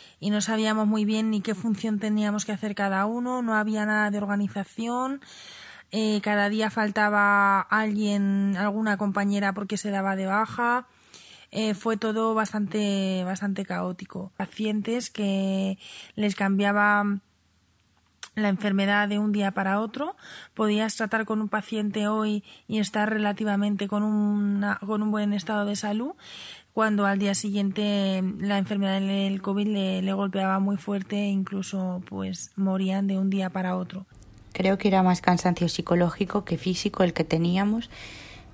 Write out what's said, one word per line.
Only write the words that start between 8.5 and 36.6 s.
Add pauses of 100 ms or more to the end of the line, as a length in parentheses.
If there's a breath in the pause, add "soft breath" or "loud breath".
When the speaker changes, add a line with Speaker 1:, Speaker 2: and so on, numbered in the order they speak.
Speaker 1:
alguna
compañera
porque
se
daba
de
baja, (640 loud breath)
eh,
fue
todo
bastante,
bastante
caótico.
Pacientes
que (380 loud breath)
les
cambiaba (1300)
la
enfermedad
de
un
día
para
otro, (400 loud breath)
podías
tratar
con
un
paciente
hoy (240 loud breath)
y
estar
relativamente
con
una,
con
un
buen
estado
de
salud, (600 loud breath)
cuando
al
día
siguiente (160)
la
enfermedad
del
covid
le,
le
golpeaba
muy
fuerte
e
incluso,
pues,
morían
de
un
día
para
otro. (460)
Speaker 2:
Creo
que
era
más
cansancio
psicológico
que
físico